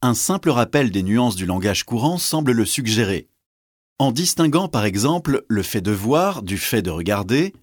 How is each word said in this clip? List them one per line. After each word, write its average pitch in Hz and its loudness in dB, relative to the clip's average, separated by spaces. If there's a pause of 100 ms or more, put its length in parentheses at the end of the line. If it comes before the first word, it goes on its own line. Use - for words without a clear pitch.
Un 123 2
simple 180 0
rappel 123 2
des 95 0
nuances 107 2
du 95 -4
langage 92 0
courant 143 0
semble 156 0
le 113 4
suggérer. 107 -2 (680)
En 135 2
distinguant 165 0
par 107 0
exemple 135 0
le 104 0
fait 101 -4
de 92 -2
voir 139 0
du 98 -4
fait - -2
de 87 -2
regarder, 101 0